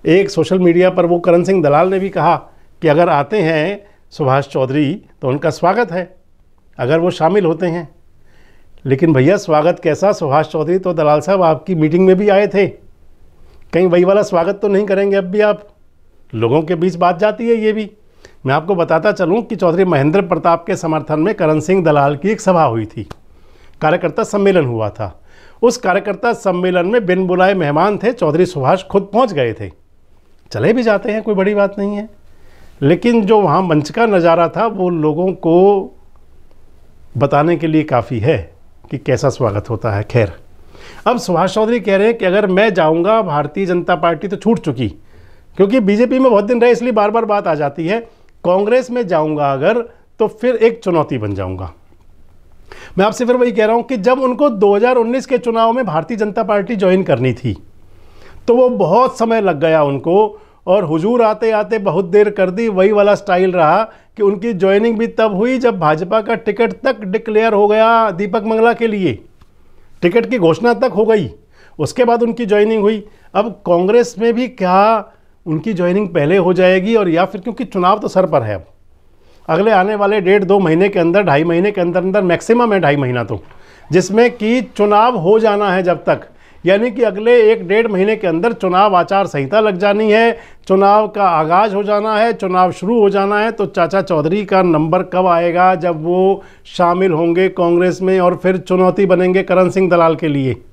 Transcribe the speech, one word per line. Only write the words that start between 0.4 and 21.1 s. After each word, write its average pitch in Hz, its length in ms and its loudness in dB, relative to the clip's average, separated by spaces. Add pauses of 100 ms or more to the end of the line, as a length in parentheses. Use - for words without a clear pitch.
मीडिया 180 320 2
पर 180 160 -2
वो 175 140 0
करण 175 240 2
सिंह 185 180 0
दलाल 151 260 2
ने 190 100 -2
भी 190 120 -4
कहा 165 240 0 (480)
कि 165 60 2
अगर 160 200 4
आते 156 320 0
हैं 165 400 -2 (320)
सुभाष 139 360 -2
चौधरी 139 440 -2 (300)
तो 143 60 -4
उनका 147 240 -2
स्वागत 185 400 -2
है, 175 240 -8 (640)
अगर 127 200 0
वो 175 140 0
शामिल 175 340 0
होते 165 220 -2
हैं। 165 200 -6 (960)
लेकिन 139 280 2
भैया 143 260 4
स्वागत 156 440 0
कैसा, 165 300 0
सुभाष 156 360 0
चौधरी 165 300 -2
तो 185 160 -4
दलाल 151 260 2
साहब 185 240 0
आपकी 160 300 0
मीटिंग 160 320 2
में 185 100 6
भी 202 120 0
आए 202 200 4
थे, 190 180 0
कहीं - 1200 -8
वही 175 180 2
वाला 196 200 2
स्वागत 185 340 -2
तो 208 100 -2
नहीं 202 180 0
करेंगे 196 300 0
अब 196 100 -2
भी 196 160 -2
आप? 208 240 0 (680)
लोगों 117 300 0
के 165 140 -4
बीच 170 200 -2
बात 175 220 0
जाती 214 300 -2
है 233 80 2
ये 214 160 0
भी। 214 180 -6 (560)
मैं 135 80 0
आपको 160 200 -2
बताता 165 380 0
चलूँ 190 300 -2
कि 214 140 -8
चौधरी 175 300 0
महेंद्र 170 360 2
प्रताप 165 440 0
के - 100 -4
समर्थन 156 440 -4